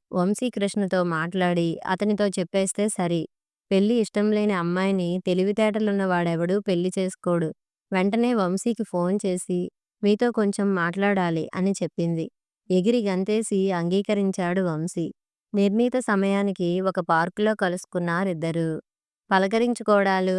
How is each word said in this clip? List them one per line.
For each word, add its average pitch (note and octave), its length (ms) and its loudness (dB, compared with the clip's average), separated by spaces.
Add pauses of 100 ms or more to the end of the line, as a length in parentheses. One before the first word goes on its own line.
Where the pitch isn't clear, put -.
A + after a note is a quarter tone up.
(140)
వంశీకృష్ణతో G3+ 920 0
మాట్లాడి E3+ 640 0 (200)
అతనితో G#3 380 0
చెప్పేస్తే F#3+ 640 -2
సరి. F3 320 -2 (500)
పెళ్లి G3+ 280 4
ఇష్టం G#3 320 0
లేని G#3 220 2
అమ్మాయిని F3+ 560 0 (140)
తెలివితేటలున్న G3+ 800 0
వాడెవడూ F3 540 0
పెళ్లి F#3 300 0
చేసుకోడు." F3+ 600 -2 (420)
వెంటనే G3+ 420 2
వంశీకి G3+ 500 -2
ఫోన్ F3+ 340 -2
చేసి, F3+ 420 -2 (440)
"మీతో G#3 280 2
కొంచెం G3+ 440 0
మాట్లాడాలి," F3 680 0 (120)
అని F#3+ 160 2
చెప్పింది. E3+ 540 -2 (440)
ఎగిరి G3+ 340 2
గంతేసి G3+ 560 0 (120)
అంగీకరించాడు F#3+ 920 0
వంశీ. E3 440 -4 (480)
నిర్ణీత G#3 460 2
సమయానికి G3 720 0 (120)
ఒక F#3+ 180 -2
పార్కులో F3+ 560 0
కలుసుకున్నారిద్దరూ. F3 1120 -2 (600)
పలకరించుకోవడాలు G3 1080 2